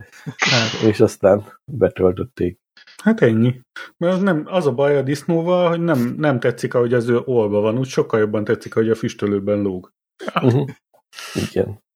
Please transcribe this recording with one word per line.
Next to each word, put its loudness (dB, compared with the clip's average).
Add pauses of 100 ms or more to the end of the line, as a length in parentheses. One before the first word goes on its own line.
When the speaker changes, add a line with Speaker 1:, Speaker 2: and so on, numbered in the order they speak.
(380)
Speaker 1:
Hát. -2
Speaker 2:
És 0
aztán 4 (280)
betöltötték. -2 (440)
Speaker 1:
Hát 2
ennyi. 2 (380)
Mert 0
az -2
nem, 0
az -2
a 4
baj 2
a 2
disznóval, 0
hogy 0
nem, 0
nem 0
tetszik, -2
ahogy 2
az 2
ő 4
olva 0
van, 0
úgy -4
sokkal -2
jobban 0
tetszik, -4
ahogy 2
a 2
füstölőben -2
lóg. -6 (500)
Speaker 2:
Mhm. 4 (920)
Igen. -4 (100)